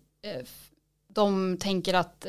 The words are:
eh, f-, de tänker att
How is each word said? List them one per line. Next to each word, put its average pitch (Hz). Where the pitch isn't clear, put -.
eh, 214
f-, -
de 190
tänker 190
att 175